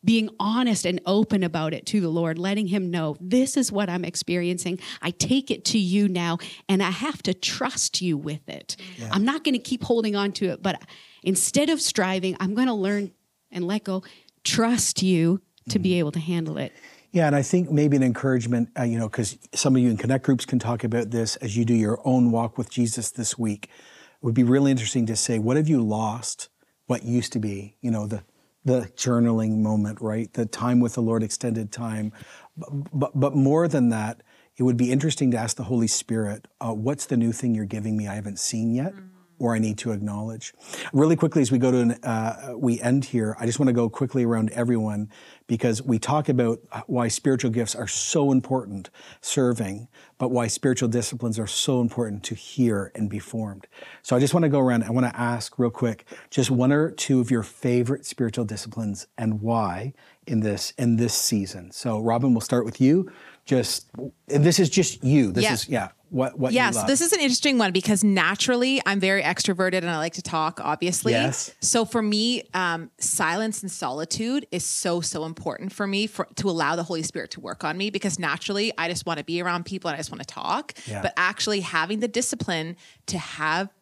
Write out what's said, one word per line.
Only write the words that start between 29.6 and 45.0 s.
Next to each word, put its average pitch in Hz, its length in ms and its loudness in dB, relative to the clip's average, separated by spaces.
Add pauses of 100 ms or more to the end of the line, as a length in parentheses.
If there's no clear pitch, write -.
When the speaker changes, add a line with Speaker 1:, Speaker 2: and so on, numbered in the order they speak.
Speaker 2:
right? 110 320 -4
The 117 120 -2
time 123 360 2
with 120 140 2
the 120 80 -2
Lord, 113 200 2
extended 110 480 -4
time. 110 420 -6 (440)
But, 160 120 -14 (240)
but, 143 220 -2
but 139 220 2
more 151 320 4
than 127 220 4
that, 110 320 -4 (340)
it 127 80 0
would 123 120 4
be 123 140 2
interesting 135 400 2
to 120 80 2
ask 113 180 -4
the 123 80 -8
Holy 113 220 0
Spirit, 104 600 -4 (120)
uh, 113 140 -4
"What's 131 320 -4
the 135 100 0
new 117 160 4
thing 117 220 0
you're 107 100 -2
giving 107 320 -4
me 104 120 -4
I 101 80 -6
haven't 101 240 -8
seen 113 340 -2
yet?" 156 200 -2
Speaker 3:
Mm. 196 100 -20 (360)
Speaker 2:
or 117 140 2
I 110 60 0
need 107 180 0
to 113 140 -4
acknowledge. 104 600 -8 (400)
Really 156 220 6
quickly, 156 280 2
as 123 100 2
we 131 60 4
go 127 120 4
to 127 80 4
an, 120 140 4 (100)
uh, 113 540 -4
we 120 240 0
end 131 240 2
here, 110 340 -2
I 113 80 -2
just 117 140 -2
wanna 131 120 4
go 117 160 2
quickly 127 360 -2
around 110 260 2
everyone, 110 600 -2 (360)